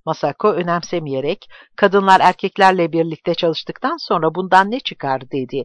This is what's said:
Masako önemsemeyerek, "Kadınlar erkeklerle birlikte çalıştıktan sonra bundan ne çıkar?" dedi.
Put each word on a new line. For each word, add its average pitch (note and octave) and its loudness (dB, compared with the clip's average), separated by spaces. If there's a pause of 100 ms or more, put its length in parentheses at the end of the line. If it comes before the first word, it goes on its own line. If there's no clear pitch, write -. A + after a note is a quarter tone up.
Masako D#3 -2
önemsemeyerek, E3 -4 (260)
"Kadınlar G3 4
erkeklerle F#3 2
birlikte E3 -2
çalıştıktan F3+ -4
sonra D#3+ -2
bundan F#3 2
ne C4 -6
çıkar?" C3 -8
dedi. C3+ -6